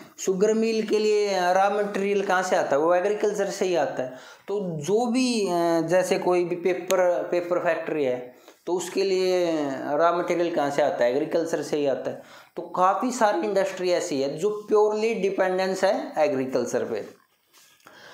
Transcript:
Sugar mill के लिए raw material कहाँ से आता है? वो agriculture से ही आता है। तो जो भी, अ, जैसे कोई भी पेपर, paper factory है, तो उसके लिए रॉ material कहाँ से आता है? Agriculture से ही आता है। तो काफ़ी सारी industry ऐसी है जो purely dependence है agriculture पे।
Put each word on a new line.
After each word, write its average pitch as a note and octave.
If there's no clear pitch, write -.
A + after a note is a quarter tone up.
Sugar G3+
mill A3
के G#3
लिए G#3
raw F#3+
material G3+
कहाँ F#3
से F#3
आता D3
है? -
वो E3
agriculture G3
से F#3
ही F3+
आता C3+
है। B2+
तो F#3
जो G#3
भी, A#3+
अ, E3+
जैसे F3+
कोई F3+
भी F3
पेपर, F3+
paper F3
factory E3
है, B2
तो E3+
उसके F3+
लिए F#3
रॉ D3+
material E3+
कहाँ C#3+
से D3+
आता B2
है? A#2+
Agriculture D#3
से D3
ही C#3+
आता C3
है। -
तो F3+
काफ़ी G3
सारी G#3
industry F#3+
ऐसी D3+
है D3
जो G3
purely G#3+
dependence F#3+
है B3
agriculture C3
पे। G#2